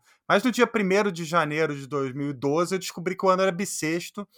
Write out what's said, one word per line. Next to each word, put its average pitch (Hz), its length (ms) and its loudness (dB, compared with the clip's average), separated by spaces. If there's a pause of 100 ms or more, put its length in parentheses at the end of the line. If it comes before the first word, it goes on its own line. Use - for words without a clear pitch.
(280)
Mas 202 140 4
no 247 80 2
dia 240 160 2
primeiro 202 460 2
de 170 120 -10
janeiro 151 520 0
de 139 100 -12
dois 135 260 -4
mil 143 180 -4
e - 20 -4
doze, 147 420 0
eu 185 40 0
descobri 185 380 -6
que - 80 -2
o 190 40 4
ano 185 140 4
era 190 100 4
bissexto 175 720 -4 (120)